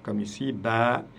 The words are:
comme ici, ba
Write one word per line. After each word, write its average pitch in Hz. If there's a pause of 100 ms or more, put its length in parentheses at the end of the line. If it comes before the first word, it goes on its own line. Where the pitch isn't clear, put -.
comme 104
ici, 131
ba 113